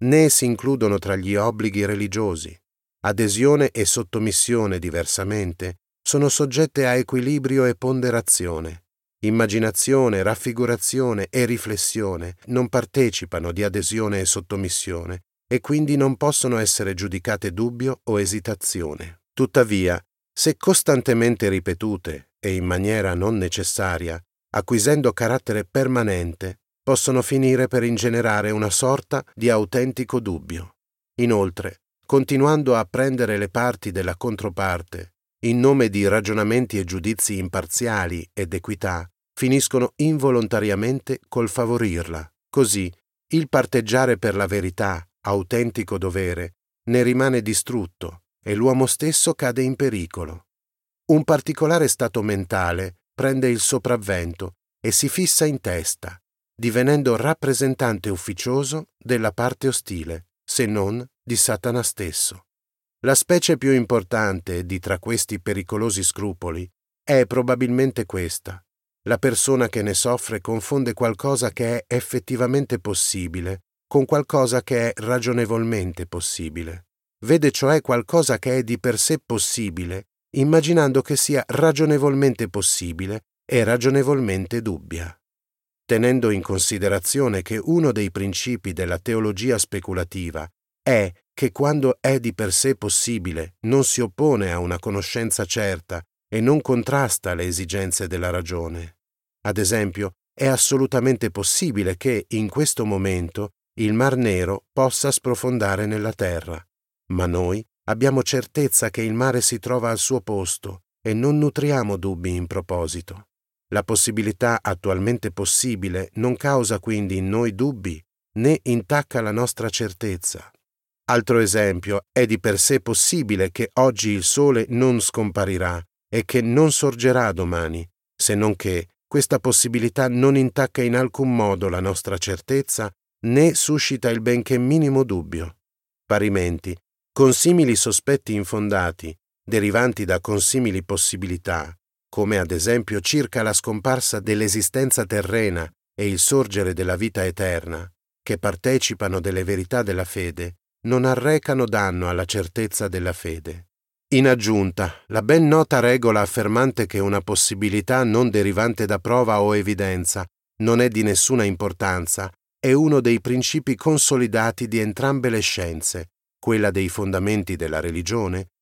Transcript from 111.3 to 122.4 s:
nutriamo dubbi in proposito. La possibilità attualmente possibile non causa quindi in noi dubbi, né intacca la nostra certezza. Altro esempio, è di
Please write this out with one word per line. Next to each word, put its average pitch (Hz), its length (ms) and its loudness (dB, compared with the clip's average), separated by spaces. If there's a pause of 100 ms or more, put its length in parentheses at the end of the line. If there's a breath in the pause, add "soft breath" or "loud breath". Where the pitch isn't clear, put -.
nutriamo 135 580 0
dubbi 90 380 -4
in 87 120 -4
proposito. 87 840 -6 (400)
La 101 140 0
possibilità 110 800 0
attualmente 101 720 -2
possibile 95 840 -2
non 120 220 0
causa 120 420 0
quindi 101 400 -2
in 95 100 -2
noi 113 260 0
dubbi, 95 480 -4 (340)
né 135 260 2
intacca 131 580 -2
la 107 120 -2
nostra 113 360 -2
certezza. 101 800 -6 (600)
Altro 120 300 4
esempio, 101 720 0
è 127 140 4
di 110 160 0